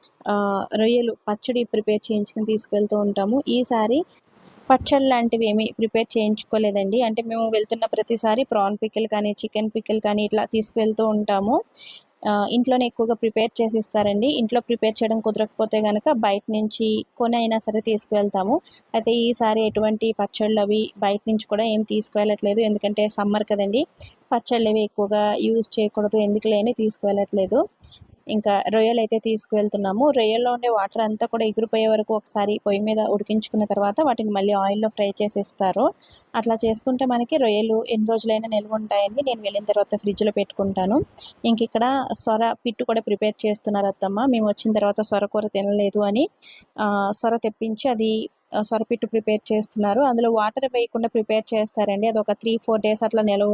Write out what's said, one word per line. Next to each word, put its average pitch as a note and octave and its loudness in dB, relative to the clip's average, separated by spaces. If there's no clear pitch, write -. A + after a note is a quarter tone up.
ఆ, G3+ 0
రొయ్యలు A#3 2
పచ్చడి A#3+ -2
ప్రిపేర్ G#3+ -2
చేయించుకొని G#3+ -2
తీసుకెళ్తూ G#3 0
ఉంటాము. G#3 0
ఈసారి A#3+ 2
పచ్చడి C4+ 4
లాంటివి A#3 2
ఏమీ G#3+ 0
ప్రిపేర్ A3+ 0
చేయించుకోలేదండి. G#3+ 0
అంటే A3 0
మేము A3+ -2
వెళ్తున్న A3 0
ప్రతిసారి A3 0
ప్రాన్ G3+ 0
పికిల్ A3 -2
కానీ, G#3 -2
చికెన్ G#3+ -4
పికిల్ A3 -2
కానీ G#3 0
ఇట్లా G#3+ 0
తీసుకువెళ్తూ A3 0
ఉంటాము. G#3+ 0
ఆ, G#3 2
ఇంట్లోనే B3+ 2
ఎక్కువగా A#3 0
ప్రిపేర్ A3 0
చేసి A3 0
ఇస్తారండి. G#3 0
ఇంట్లో A#3+ 0
ప్రిపేర్ A3 0
చేయడం A3 0
కుదరకపోతే G#3+ -2
గనక G#3 0
బయట G#3+ 0
నుంచి G#3+ -2
కొని A#3 0
అయినా A3+ 0
సరే A3 -2
తీసుకువెళ్తాము. G#3 0
అయితే A3+ 0
ఈసారి A#3 2
ఎటువంటి G#3+ 0
పచ్చళ్ళు G#3+ 0
అవి G#3+ 0
బయట G3+ 0
నుంచి G#3+ 0
కూడా G#3+ 0
ఏం A3 0
తీసుకువెళ్ళట్లేదు, G#3 0
ఎందుకంటే G#3 0
సమ్మర్ G#3 -2
కదండి, G3+ 0
పచ్చళ్ళు A#3 0
అవి G#3+ 2
ఎక్కువగా G#3 0
యూజ్ A3 0
చేయకూడదు, G#3 0
ఎందుకులే G#3 2
అని A#3 0
తీసుకువెళ్ళట్లేదు. G3+ 0
ఇంకా G#3 2
రొయ్యలు A3+ 4
అయితే A3 0
తీసుకువెళ్తున్నాము. G#3 0
రొయ్యల్లో A#3+ 2
ఉండే A#3+ -2
వాటర్ A3 0
అంతా G#3+ -2
కూడా A3+ -2
ఎగిరిపోయే A3 0
వరకు A3 2
ఒకసారి G#3 -2
పొయ్యి G3+ 2
మీద G#3+ 0
ఉడికించుకున్న G#3+ 0
తర్వాత G3+ 0
వాటిని A#3 0
మళ్ళీ G3+ 0
ఆయిల్లో G3+ 0
ఫ్రై G3+ -2
చేసి G#3 -2
ఇస్తారు. G3+ 0
అట్లా A3+ 0
చేసుకుంటే B3 0
మనకి A#3+ 0
రొయ్యలు A3 2
ఎన్ని G#3+ 0
రోజులైనా A3 -2
నిల్వ G#3+ -2
ఉంటాయండి. G#3 -2
నేను A#3+ -4
వెళ్ళిన G3+ -6
తర్వాత G#3 0
ఫ్రిడ్జ్లో G#3 0
పెట్టుకుంటాను. G3 0
ఇంక A#3 2
ఇక్కడ B3 0
సొర A3+ 0
పిట్టు A#3+ -6
కూడా A3 0
ప్రిపేర్ G#3+ -2
చేస్తున్నారు G#3 0
అత్తమ్మ. G3 -2
మేము A#3 2
వచ్చిన G#3+ 0
తర్వాత G#3 0
సొర G#3 0
కూర G#3+ -2
తినలేదు G3+ 0
అని, G#3 2
ఆ, G3+ 0
సొర A#3 0
తెప్పించి A3+ -4
అది, A3 -2
ఆ, G#3 0
సొరపిట్టు A3 -2
ప్రిపేర్ G#3+ -2
చేస్తున్నారు. G#3+ 0
అందులో A#3+ 2
వాటర్ A3+ 0
వేయకుండా A#3 -2
ప్రిపేర్ A3 -2
చేస్తారండి. G#3+ 0
అది A3 0
ఒక G#3 0
త్రీ A3+ -2
ఫోర్ A3 2
డేస్ G#3+ 0
అట్లా A3 2
నిల్వ G3+ 2